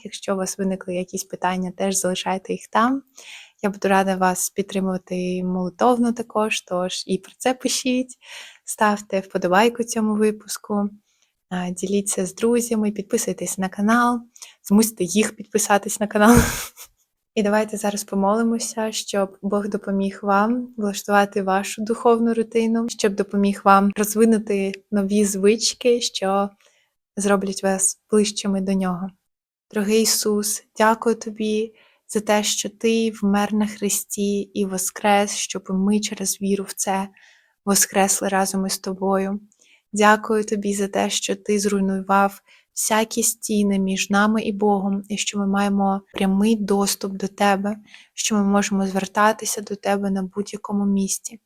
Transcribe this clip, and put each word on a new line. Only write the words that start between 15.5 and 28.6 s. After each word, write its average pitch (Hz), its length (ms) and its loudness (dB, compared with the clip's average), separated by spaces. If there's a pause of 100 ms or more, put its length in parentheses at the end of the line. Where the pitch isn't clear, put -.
на 208 80 -2
канал. 214 300 6 (500)
<laughs> - 480 -20
І 214 80 0
давайте 214 340 0
зараз 208 260 -4
помолимося, 220 880 -2
щоб 196 500 -4
Бог 202 260 -2
допоміг 196 560 -4
вам 220 540 0
влаштувати 202 640 0
вашу 196 420 -2
духовну 233 500 2
рутину, 226 560 0
щоб 202 260 0
допоміг 202 480 0
вам 196 320 6
розвинути 208 760 2 (200)
нові 202 340 2
звички, 220 760 2
що 196 480 -2 (680)
зроблять 196 460 0
вас 190 360 0 (120)
ближчими 208 500 0